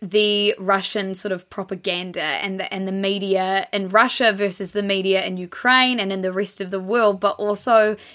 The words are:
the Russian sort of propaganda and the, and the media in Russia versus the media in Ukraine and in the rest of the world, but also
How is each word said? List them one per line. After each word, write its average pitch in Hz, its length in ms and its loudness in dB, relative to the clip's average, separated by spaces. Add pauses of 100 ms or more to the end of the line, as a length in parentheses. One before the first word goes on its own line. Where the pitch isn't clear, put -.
the 208 560 2
Russian 190 560 -2
sort 190 160 -6
of 180 180 -8
propaganda 180 760 -6
and 190 360 -4
the, 190 160 -8
and 190 140 -4
the 190 40 -4
media 190 800 0
in 196 160 -2
Russia 226 440 4
versus 190 400 -4
the 208 100 -2
media 190 420 0
in 185 120 -6
Ukraine 247 640 2
and 196 100 -2
in 190 120 -4
the 185 100 -2
rest 202 280 -4
of 185 120 -8
the 190 80 -4
world, 202 400 2
but 202 160 0
also 208 600 2 (180)